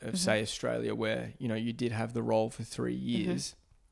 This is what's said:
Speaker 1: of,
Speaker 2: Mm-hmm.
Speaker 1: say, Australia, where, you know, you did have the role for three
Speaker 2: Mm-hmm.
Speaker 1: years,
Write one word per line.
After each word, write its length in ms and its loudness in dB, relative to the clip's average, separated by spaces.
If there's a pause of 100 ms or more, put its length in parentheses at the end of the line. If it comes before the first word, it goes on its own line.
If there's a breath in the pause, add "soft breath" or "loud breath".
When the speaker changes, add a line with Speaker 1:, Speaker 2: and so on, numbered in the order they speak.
Speaker 1:
of, 60 -6
Speaker 2:
Mm-hmm. 80 -2
Speaker 1:
say, 260 4
Australia, 520 0
where, 440 0
you 100 -4
know, 60 0
you 180 0
did 200 0
have 220 -2
the 80 0
role 280 4
for 140 -10
three 320 -2
Speaker 2:
Mm-hmm. 340 0
Speaker 1:
years, 240 -2 (380)